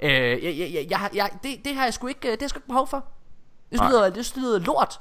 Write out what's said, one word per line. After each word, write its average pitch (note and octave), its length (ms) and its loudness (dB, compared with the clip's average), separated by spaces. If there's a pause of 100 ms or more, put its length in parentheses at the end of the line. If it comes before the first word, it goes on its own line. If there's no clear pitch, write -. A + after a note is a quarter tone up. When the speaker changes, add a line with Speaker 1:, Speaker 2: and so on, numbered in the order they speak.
Speaker 1:
Øh, D3 80 4
jeg, B2 320 4
jeg, E3+ 300 -4
jeg, D3+ 160 -4
jeg F#3 100 0
har, G3+ 160 -4
jeg, G3+ 140 2 (140)
det, C4 220 -8
det C#4+ 100 -4
har C4+ 80 0
jeg A#3 100 2
sgu B3 140 -8
ikke, C#4 200 -6
øh, A#3 40 0
det A3 100 -2
har C#4 40 -4
jeg C#4 40 -6
sgu - 80 -4
ikke - 100 -14
behov C4 200 2
for. C#4 180 -4 (680)
Det - 80 0
Speaker 2:
Nej. - 100 6
Speaker 1:
lyder, G#3+ 200 6
det A3 280 -4
lyder B3 220 2
lort. C4 420 0